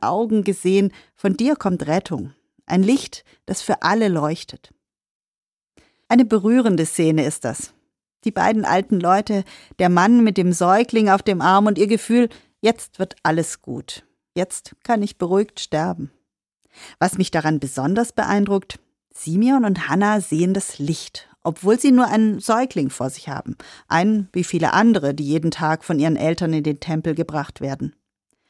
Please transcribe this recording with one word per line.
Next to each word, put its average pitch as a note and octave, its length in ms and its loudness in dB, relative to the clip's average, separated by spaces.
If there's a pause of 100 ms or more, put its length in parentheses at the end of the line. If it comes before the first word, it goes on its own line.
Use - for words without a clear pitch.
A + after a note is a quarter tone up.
Augen G#3 440 -2
gesehen. G3 480 0 (200)
Von F#3+ 220 -2
dir C4+ 220 0
kommt F3+ 300 -4
Rettung. D3+ 460 -4 (320)
Ein F#3 180 2
Licht, - 420 -2 (200)
das - 160 -8
für - 220 -4
alle G#3+ 240 2
leuchtet." D#3+ 680 -4 (1300)
Eine A#3+ 180 6
berührende G#3+ 600 2
Szene D#3 400 2
ist - 200 -6
das. - 280 -8 (500)
Die A3+ 80 -2
beiden G3+ 320 0
alten F#3+ 360 0
Leute, G3 440 0 (360)
der F3+ 100 4
Mann G#3 340 6
mit G#3 140 2
dem F3+ 160 2
Säugling G#3 560 2
auf G3 140 4
dem F#3 180 -2
Arm G3 260 4
und G3+ 100 0
ihr G3+ 100 2
Gefühl, A3+ 420 0 (320)
"Jetzt - 380 -2
wird F#3+ 240 -6
alles D#3+ 380 -2
gut. - 440 -14 (280)
Jetzt - 500 -8
kann A3 200 0
ich - 140 -8
beruhigt F#3+ 420 -2
sterben." D#3+ 520 -6 (880)
Was F#3 180 0
mich F#3 140 -2
daran D#3 280 0
besonders D#3 520 -2
beeindruckt, G3+ 680 -2 (340)
Simeon A#3 520 0
und F3+ 220 -2
Hannah G3+ 320 0
sehen F3 340 -2
das - 240 -6
Licht, - 520 -8 (120)
obwohl F#3 380 0
sie C#4 120 4
nur B3+ 160 6
einen G#3+ 320 0
Säugling A3+ 500 -2
vor C3 200 -6
sich - 200 -14
haben. - 260 -10 (320)
Einen F#3+ 460 0
wie F3+ 100 -2
viele E3 300 -2
andere, F#3 400 2
die D3 100 -6
jeden D#3 280 0
Tag D#3+ 340 -4
von D3 140 -2
ihren D#3+ 180 2
Eltern E3 360 -2
in D3+ 100 -2
den D3 180 -4
Tempel D#3+ 340 -4
gebracht D#3 460 -6
werden. C#3 340 -8 (540)